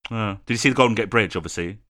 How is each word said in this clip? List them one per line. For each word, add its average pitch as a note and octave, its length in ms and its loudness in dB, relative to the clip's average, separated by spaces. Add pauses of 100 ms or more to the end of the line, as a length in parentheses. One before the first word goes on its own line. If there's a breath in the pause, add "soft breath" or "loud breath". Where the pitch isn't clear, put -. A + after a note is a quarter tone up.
(100)
Oh. G#2+ 360 -4
Did A#2+ 80 -2
you - 40 -4
see C#3 100 4
the C3 80 2
Golden A#2+ 180 4
Gate G#2+ 160 -2
Bridge, G#2+ 260 2
obviously? E2+ 420 -8 (120)